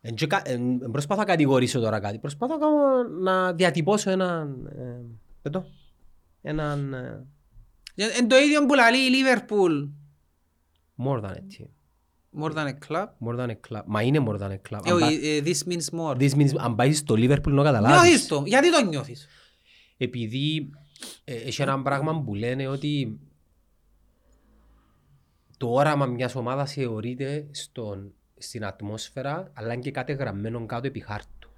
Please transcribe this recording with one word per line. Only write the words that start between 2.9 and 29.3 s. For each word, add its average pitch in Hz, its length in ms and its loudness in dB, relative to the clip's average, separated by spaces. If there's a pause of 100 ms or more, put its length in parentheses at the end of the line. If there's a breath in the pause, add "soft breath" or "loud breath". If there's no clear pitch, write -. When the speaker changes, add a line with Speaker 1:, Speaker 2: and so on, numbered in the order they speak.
Speaker 1:
να 185 320 2
διατυπώσω 175 560 2
έναν, 170 560 -2 (120)
ε, 123 280 -12 (360)
πετώ. 175 240 -6 (760)
Έναν, 147 520 -4
ε, 127 320 -12 (720)
Speaker 2:
Ε, 196 100 -4 (140)
εν 240 80 2
το 233 100 6
ίδιο 294 280 4
που 262 80 4
λαλεί 247 240 6
η 262 160 2
Liverpool. 202 760 2 (1160)
Speaker 1:
More 135 160 -2
than 98 100 -8
a 87 120 -14 (100)
team. - 140 -20 (760)
Speaker 2:
More 156 100 -2
than 151 160 -4
a 135 60 -6 (140)
club. 170 180 -2 (200)
Speaker 1:
More 117 140 -4
than 123 100 -4
a 117 60 -6 (140)
club. 107 160 -8
Μα 107 160 -2
είναι 139 260 4
more 104 120 -2
than 98 120 -6
a 98 60 -8 (120)
club. 104 160 -8
Speaker 2:
Ε, 170 60 2
Speaker 1:
Αν 175 80 4
πα-, 160 60 4
Speaker 2:
όχι, 156 220 2
ε, 151 180 0
this 175 260 -2
means 170 280 -6
more. 156 180 -2
Speaker 1:
this 135 180 4
means... 143 220 4
Αν 120 180 -2
πάεις 135 220 4
στο 147 200 0
Liverpool 139 340 4
να 139 120 4
καταλάβεις. 131 380 8
Speaker 2:
Νιώθεις 339 260 8
το. 143 180 -2
Γιατί 269 260 6
το 302 140 4
νιώθεις; 135 420 -6 (680 soft breath)
Speaker 1:
Επειδή, 127 720 -4 (540 loud breath)
ε, 143 120 -12
έχει 117 260 -8
ένα 135 200 -2
πράγμα 139 420 -2
που 107 120 -6
λένε 127 320 -4
ότι 135 520 -4 (2500)
το 117 140 -4
όραμα 143 340 2
μιας 123 300 -4
ομάδας 131 380 -4
θεωρείται 131 800 -6
στον, 101 600 -12 (240)
στην - 280 -12
ατμόσφαιρα, 127 880 -10